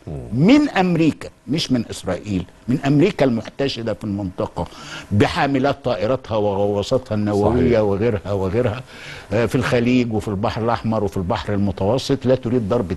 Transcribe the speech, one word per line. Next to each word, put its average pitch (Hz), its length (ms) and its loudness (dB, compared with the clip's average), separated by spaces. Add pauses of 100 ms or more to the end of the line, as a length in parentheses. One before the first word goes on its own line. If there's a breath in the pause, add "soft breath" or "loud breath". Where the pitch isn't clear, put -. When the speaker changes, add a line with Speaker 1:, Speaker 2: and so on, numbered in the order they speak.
Speaker 1:
مم. 80 60 -10 (200)
Speaker 2:
من 262 360 6
أمريكا، 170 600 0 (180)
مش 143 240 -2
من 117 180 0
إسرائيل، 92 560 -4 (220)
من 123 200 0
أمريكا 147 380 4
المحتشدة 113 680 -4
في - 100 -10
المنطقة 98 640 -6 (440 loud breath)
بحاملات 139 760 2
طائراتها 113 520 -2
وغواصاتها 101 800 0
النووية 104 540 2
Speaker 1:
صحيح. 113 100 4
Speaker 2:
وغيرها 101 520 0
وغيرها، 104 520 -2 (500 loud breath)
آه، 117 120 2
في 123 100 -2
الخليج 123 580 2
وفي 104 140 -2
البحر 107 360 -2
الأحمر 110 400 0
وفي 101 140 -2
البحر 101 360 -2
المتوسط. 101 720 0
لا 127 100 6
تريد 120 340 -2
ضربة 101 280 0